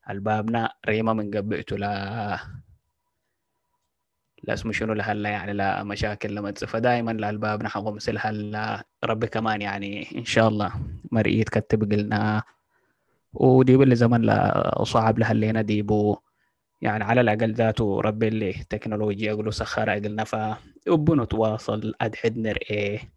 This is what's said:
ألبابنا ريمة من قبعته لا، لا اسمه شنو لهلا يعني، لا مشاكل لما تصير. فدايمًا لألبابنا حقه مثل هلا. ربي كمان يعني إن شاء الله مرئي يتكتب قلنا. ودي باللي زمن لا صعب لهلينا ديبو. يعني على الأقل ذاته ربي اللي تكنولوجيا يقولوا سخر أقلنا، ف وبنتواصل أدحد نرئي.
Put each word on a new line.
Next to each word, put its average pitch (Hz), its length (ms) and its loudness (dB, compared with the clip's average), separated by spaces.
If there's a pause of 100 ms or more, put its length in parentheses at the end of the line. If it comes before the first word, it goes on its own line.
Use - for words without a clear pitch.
ألبابنا 113 640 -2 (140)
ريمة 110 260 2
من 104 180 -2
قبعته 104 460 -4
لا، 101 600 -4 (2000)
لا - 100 -4
اسمه 107 180 -4
شنو 110 220 -2
لهلا 104 360 -2
يعني، 101 240 -6
لا 98 300 -2
مشاكل 104 520 -6
لما 101 160 -6
تصير. 104 180 -8
فدايمًا 117 420 0
لألبابنا 107 580 -4
حقه 104 220 -4
مثل 107 280 -6
هلا. 107 640 -6 (200)
ربي 113 240 -2
كمان 110 340 -2
يعني 101 560 -8
إن 117 80 -8
شاء 113 220 4
الله 104 240 0 (400)
مرئي 107 280 2
يتكتب 107 520 0
قلنا. 104 520 0 (920)
ودي 131 440 8
باللي 131 180 8
زمن 117 260 6
لا 104 640 2
صعب 110 360 2
لهلينا 110 420 2
ديبو. 104 560 2 (640)
يعني 107 220 -2
على 117 180 4
الأقل 110 320 2
ذاته 110 480 2
ربي 110 260 0
اللي 107 260 -2
تكنولوجيا 107 720 -4
يقولوا 107 240 -4
سخر 110 400 -4
أقلنا، 104 320 -4
ف 113 120 -6 (540)
وبنتواصل 110 1120 0
أدحد 113 360 -2
نرئي. 104 640 -4 (180)